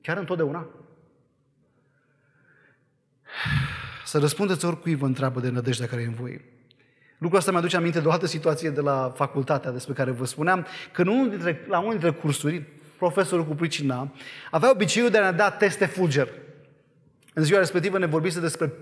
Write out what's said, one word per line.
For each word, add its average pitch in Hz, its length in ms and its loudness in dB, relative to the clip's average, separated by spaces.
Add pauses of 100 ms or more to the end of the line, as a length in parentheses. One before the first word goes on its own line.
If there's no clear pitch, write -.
Chiar 175 140 -4
întotdeauna? 165 500 -4 (3500)
Să - 140 -2
răspundeți 170 460 0
oricui 165 300 -2
vă 139 120 -2
întreabă 127 340 -2
de 123 80 -2
nădejdea 123 380 -2
care 120 160 -6
e 117 40 -4
în 117 80 -6
voi. - 400 -12 (640)
Lucrul 175 200 2
ăsta 185 120 2
mi-aduce 175 260 2
aminte 170 240 0
de 151 80 2
o - 20 6
altă 175 160 2
situație 156 440 -2
de 143 100 -2
la 135 360 0
facultatea 139 540 -2
despre 123 220 -8
care 131 180 -2
vă 127 140 -4
spuneam, 165 420 0 (260)
că - 100 -4
în 180 60 4
unul 247 220 2
dintre, 175 380 -4
la 185 100 2
unul 202 120 0
dintre 170 200 2
cursuri, 147 540 -2 (340)
profesorul 175 480 0
cu 151 80 -4
pricina 139 580 -4 (380)
avea 170 200 4
obiceiul 220 400 4
de 214 80 6
a 190 120 6
ne 170 60 -2
da 202 140 4
teste 196 360 2
fulger. 143 420 2 (1080)
În 156 80 0
ziua 170 160 4
respectivă 185 400 2
ne 180 80 2
vorbise 160 340 0
despre 165 420 -2